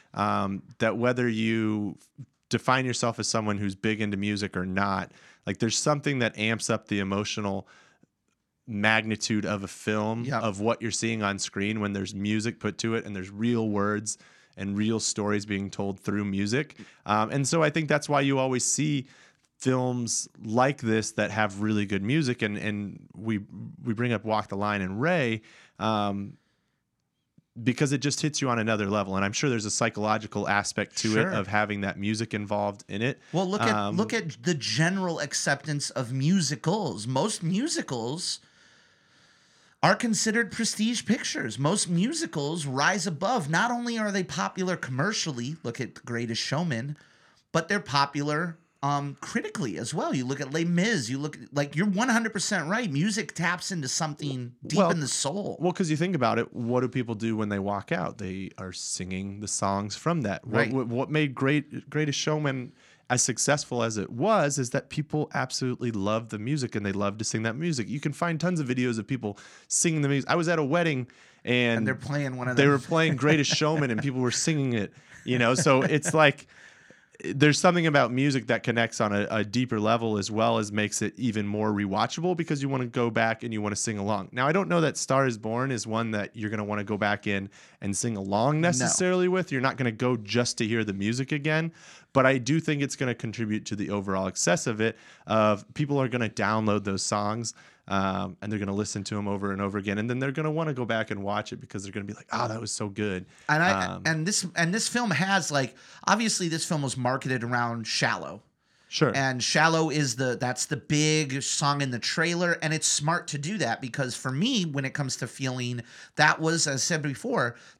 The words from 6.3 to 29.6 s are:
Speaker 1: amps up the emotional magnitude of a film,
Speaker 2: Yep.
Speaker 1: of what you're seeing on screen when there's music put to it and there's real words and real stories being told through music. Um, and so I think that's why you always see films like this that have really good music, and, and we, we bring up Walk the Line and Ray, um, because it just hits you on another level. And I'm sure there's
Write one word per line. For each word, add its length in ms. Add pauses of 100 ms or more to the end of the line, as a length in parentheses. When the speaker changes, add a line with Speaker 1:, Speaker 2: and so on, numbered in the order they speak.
Speaker 1:
amps 320
up 160
the 140
emotional 640 (1000)
magnitude 800
of 200
a 40
film, 560
Speaker 2:
Yep. 180
Speaker 1:
of 180
what 200
you're 120
seeing 300
on 160
screen 420
when 120
there's 220
music 460
put 180
to 160
it 100
and 100
there's 160
real 380
words 500 (380)
and 200
real 240
stories 460
being 240
told 280
through 260
music. 520 (300)
Um, 240
and 180
so 140
I 80
think 180
that's 200
why 120
you 180
always 260
see 440 (500)
films 680 (140)
like 380
this 320
that 180
have 320
really 240
good 160
music, 400
and, 160
and 480 (100)
we, 220 (460)
we 100
bring 180
up 120
Walk 240
the 80
Line 260
and 180
Ray, 400 (380)
um, 580 (1300)
because 300
it 60
just 240
hits 200
you 60
on 100
another 320
level. 240
And 100
I'm 80
sure 180
there's 160